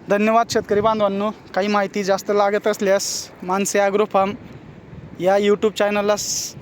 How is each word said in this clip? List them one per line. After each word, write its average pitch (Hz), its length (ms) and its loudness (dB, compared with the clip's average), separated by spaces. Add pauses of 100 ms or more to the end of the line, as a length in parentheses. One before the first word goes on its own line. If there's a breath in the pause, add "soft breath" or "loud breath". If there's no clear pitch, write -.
(100)
धन्यवाद 220 400 2
शेतकरी 208 300 0
बांधवांनो. 208 500 0 (240)
काही 196 140 0
माहिती 208 360 -2
जास्त 190 260 0
लागत 202 360 0
असल्यास 202 640 -2 (120)
मानसी 190 360 -2
ॲग्रो 202 260 2
फार्म 196 280 0 (880)
या 185 160 4
YouTube 208 360 2
चॅनलला 208 440 0
स-, - 460 -8